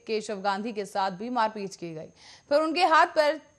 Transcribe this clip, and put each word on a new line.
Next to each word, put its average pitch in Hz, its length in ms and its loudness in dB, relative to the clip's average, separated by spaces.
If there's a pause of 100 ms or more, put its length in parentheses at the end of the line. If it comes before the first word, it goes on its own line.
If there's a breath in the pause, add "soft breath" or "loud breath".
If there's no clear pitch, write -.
केशव 214 340 -4
गांधी 202 320 -2
के 202 120 -6
साथ 196 260 -2
भी 196 200 -8
मारपीट 214 440 -2
की 170 200 -12
गई। 151 120 -12 (440 loud breath)
फिर 294 100 4
उनके 320 240 2
हाथ 320 240 6
पैर 302 320 2 (180)